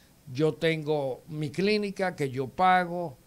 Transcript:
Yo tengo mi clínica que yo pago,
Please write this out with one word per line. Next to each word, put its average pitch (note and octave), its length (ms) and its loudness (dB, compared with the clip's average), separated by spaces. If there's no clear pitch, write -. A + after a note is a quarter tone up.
Yo D3+ 220 2
tengo D3+ 760 -2
mi D3+ 220 -6
clínica G3 640 0
que C#3+ 160 -2
yo B2+ 180 -4
pago, F3 680 2